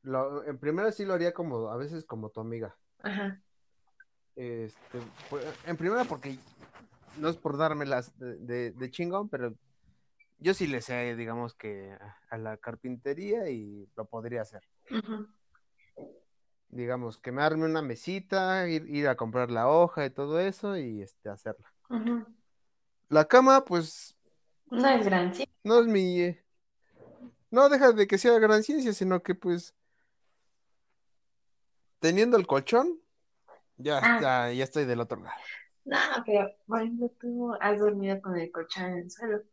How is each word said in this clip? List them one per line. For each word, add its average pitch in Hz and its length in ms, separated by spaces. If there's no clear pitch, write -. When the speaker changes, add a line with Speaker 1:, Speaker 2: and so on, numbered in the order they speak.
Speaker 1:
lo, 131 420
en 143 140
primera 165 340
sí 208 120
lo 190 100
haría 175 180
como, 127 380
a 113 60
veces 151 280
como 107 260
tu - 100
amiga. 113 360
Speaker 2:
Ajá. 196 380
Speaker 1:
Este, 120 640
pues, 139 140
en 170 100
primera 208 280
porque 139 340
no 151 120
es 165 80
por 143 200
dármelas 143 640
de, 123 180
de, 120 360
de 127 180
chingón, 180 380
pero 123 260
yo 170 140
sí 185 140
le 131 160
sé, 120 340
digamos 117 380
que 98 380
a, 101 260
a 117 80
la 110 200
carpintería 143 920
y 104 480
lo 110 80
podría 117 380
hacer. 104 200
Speaker 2:
Ujú. 214 360
Speaker 1:
Digamos, 123 480
que 123 140
me 135 100
arme 156 220
una 160 180
mesita, 185 840
ir, 160 220
ir 147 180
a 127 80
comprar 120 340
la 117 180
hoja 160 360
y 135 60
todo 143 280
eso 196 380
y, 117 260
este, - 280
hacerla. - 420
Speaker 2:
Ujú. 233 380
Speaker 1:
La 151 160
cama, 262 400
pues, - 500
Speaker 2:
No 247 160
es 247 200
gran 185 280
ciencia. 269 120
Speaker 1:
no 226 160
es 233 60
mi, 185 340
eh... 175 240
No 269 180
deja 269 240
de 208 140
que 196 120
sea 233 200
gran 214 240
ciencia, 262 300
sino 185 300
que, 185 120
pues, 175 400
teniendo 202 360
el 190 100
colchón, 247 540
ya 143 200
Speaker 2:
Ah. 233 180
Speaker 1:
está, 127 360
ya 131 120
estoy 147 200
del 120 160
otro - 220
lado. - 120
Speaker 2:
No, 277 120
pero, 202 240
por 226 160
ejemplo, 233 260
tú 240 420
has 208 180
dormido 196 420
con 190 160
el 170 160
colchón 170 320
en 180 140
el 175 120
suelo. 214 320